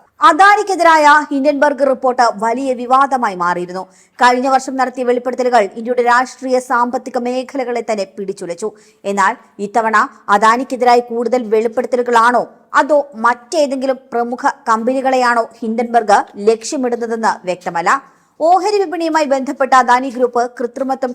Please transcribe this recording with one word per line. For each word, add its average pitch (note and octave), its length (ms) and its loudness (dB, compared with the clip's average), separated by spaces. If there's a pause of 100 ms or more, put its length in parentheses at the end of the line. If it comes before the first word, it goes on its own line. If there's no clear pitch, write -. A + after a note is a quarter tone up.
(300)
അദാനിക്കെതിരായ F4 760 4 (240)
ഹിൻഡൻബർഗ് C#4+ 600 0
റിപ്പോർട്ട് B3 360 0 (180)
വലിയ B3+ 260 -2 (120)
വിവാദമായി B3+ 640 0
മാറിയിരുന്നു. F3 400 -4 (380)
കഴിഞ്ഞ B3 320 2
വർഷം C4 260 0
നടത്തിയ B3+ 300 -4
വെളിപ്പെടുത്തലുകൾ B3 540 0 (160)
ഇന്ത്യയുടെ A#3+ 320 -2
രാഷ്ട്രീയ B3+ 460 0 (120)
സാമ്പത്തിക B3 480 -2 (100)
മേഖലകളെ B3 640 -6
തന്നെ G#3 160 -4 (100)
പിടിച്ചുലച്ചു. G3 540 -8 (420)
എന്നാൽ G3+ 220 0 (340)
ഇത്തവണ A3+ 300 0 (380)
അദാനിക്കെതിരായി A#3+ 760 2
കൂടുതൽ A#3 320 -2 (120)
വെളിപ്പെടുത്തലുകളാണോ A#3+ 880 0 (380)
അതോ D4 180 2 (260)
മറ്റേതെങ്കിലും C4 720 -2 (160)
പ്രമുഖ A#3+ 300 -4 (260)
കമ്പനികളെയാണോ B3 760 0 (160)
ഹിൻഡൻബർഗ് A3+ 580 0 (300)
ലക്ഷ്യമിടുന്നതെന്ന് A3+ 840 -2 (160)
വ്യക്തമല്ല. F3 420 -4 (480)
ഓഹരി F4+ 420 2
വിപണിയുമായി D#4+ 500 -2
ബന്ധപ്പെട്ട C4+ 480 -2
അദാനി B3 340 2
ഗ്രൂപ്പ് A#3+ 300 0 (160)
കൃത്രിമത്വം C4 560 -6